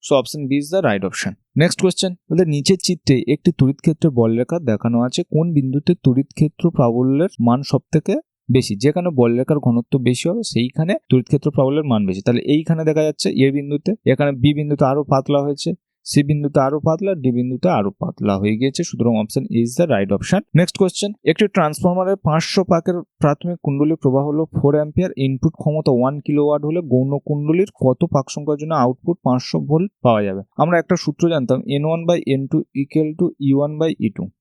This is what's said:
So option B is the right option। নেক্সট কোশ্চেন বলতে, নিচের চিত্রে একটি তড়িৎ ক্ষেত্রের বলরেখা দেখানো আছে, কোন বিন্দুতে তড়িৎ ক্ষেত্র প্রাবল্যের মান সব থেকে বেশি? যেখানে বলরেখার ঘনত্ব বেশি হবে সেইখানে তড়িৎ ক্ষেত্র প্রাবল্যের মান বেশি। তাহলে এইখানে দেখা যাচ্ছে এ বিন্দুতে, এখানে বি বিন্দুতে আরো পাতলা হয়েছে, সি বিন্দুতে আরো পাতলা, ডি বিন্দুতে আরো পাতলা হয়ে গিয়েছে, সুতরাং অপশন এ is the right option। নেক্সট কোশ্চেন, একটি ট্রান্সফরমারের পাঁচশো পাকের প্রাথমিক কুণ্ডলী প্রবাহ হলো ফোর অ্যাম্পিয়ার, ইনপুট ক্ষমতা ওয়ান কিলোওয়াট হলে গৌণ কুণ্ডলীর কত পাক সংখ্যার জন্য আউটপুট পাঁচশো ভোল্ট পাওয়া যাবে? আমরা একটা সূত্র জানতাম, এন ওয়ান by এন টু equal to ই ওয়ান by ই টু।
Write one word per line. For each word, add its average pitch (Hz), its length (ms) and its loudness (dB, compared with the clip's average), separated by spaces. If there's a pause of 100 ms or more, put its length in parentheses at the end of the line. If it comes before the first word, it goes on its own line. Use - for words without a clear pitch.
So - 140 0
option 139 300 -8
B - 20 0 (100)
is 147 120 -8
the 190 140 0
right 101 220 0
option। - 220 -8 (300)
নেক্সট 170 220 0
কোশ্চেন 185 280 0 (180)
বলতে, 175 240 2
নিচের 147 340 2
চিত্রে 165 280 0 (180)
একটি 151 160 0 (100)
তড়িৎ 135 260 2
ক্ষেত্রের 160 340 2
বলরেখা 117 380 0 (120)
দেখানো 117 280 0 (100)
আছে, 131 140 -4 (120)
কোন 156 120 2 (120)
বিন্দুতে 139 340 0 (140)
তড়িৎ 131 320 2
ক্ষেত্র - 260 0 (140)
প্রাবল্যের 131 540 2 (160)
মান 120 120 4 (120)
সব 131 100 0 (120)
থেকে 156 200 0 (420)
বেশি? 131 180 2 (100)
যেখানে 175 260 2 (100)
বলরেখার 123 460 2
ঘনত্ব 120 280 0 (140)
বেশি 123 220 0
হবে 220 140 -2 (100)
সেইখানে 156 400 -2 (160)
তড়িৎ 127 220 4
ক্ষেত্র 147 240 0
প্রাবল্যের 143 360 0
মান 110 180 2
বেশি। 95 160 -4
তাহলে 120 160 0 (120)
এইখানে 160 360 0
দেখা 156 180 2
যাচ্ছে 151 200 -4 (160)
এ 135 120 6
বিন্দুতে, 143 360 -4 (200)
এখানে 143 200 0 (100)
বি 143 160 4
বিন্দুতে 147 340 0
আরো 143 100 0 (100)
পাতলা 143 340 2
হয়েছে, 143 240 -4 (400)
সি - 100 2 (100)
বিন্দুতে 147 380 0
আরো 147 100 -2 (100)
পাতলা, 160 240 0 (120)
ডি 131 140 2
বিন্দুতে 127 320 -2 (100)
আরো 98 120 -2 (100)
পাতলা 107 400 -2
হয়ে 107 180 0
গিয়েছে, 135 300 -2
সুতরাং 120 320 0
অপশন 117 220 -4 (140)
এ - 80 2
is 120 140 -6
the 123 140 4
right 98 240 0
option। 185 240 0 (180)
নেক্সট 175 220 0
কোশ্চেন, 196 300 -2 (200)
একটি 208 140 2 (100)
ট্রান্সফরমারের 180 640 0 (100)
পাঁচশো 160 340 0 (100)
পাকের 175 260 0 (240)
প্রাথমিক 170 440 0
কুণ্ডলী 147 380 0
প্রবাহ 139 260 2
হলো 151 140 -2 (140)
ফোর 143 220 2
অ্যাম্পিয়ার, 151 320 -2 (140)
ইনপুট 135 360 -2
ক্ষমতা 151 380 0
ওয়ান 131 160 0 (100)
কিলোওয়াট 147 420 0
হলে 165 140 -2 (120)
গৌণ 131 180 2 (160)
কুণ্ডলীর 151 420 -2 (140)
কত 127 180 2 (120)
পাক 135 200 0
সংখ্যার 147 280 -6
জন্য 160 120 -6 (100)
আউটপুট 131 420 -2
পাঁচশো 127 320 -2 (120)
ভোল্ট 160 200 0 (160)
পাওয়া 113 220 4
যাবে? 98 140 -6 (200)
আমরা 170 200 2
একটা 180 220 0
সূত্র 151 200 -4 (100)
জানতাম, 127 260 0 (160)
এন 143 140 -2
ওয়ান 165 180 -2
by 170 120 2 (140)
এন 135 80 -2 (100)
টু 160 60 0 (240)
equal 156 280 0 (100)
to 180 60 2 (220)
ই - 100 2
ওয়ান 147 220 0
by 160 120 0 (140)
ই - 100 2
টু। - 80 -8 (180)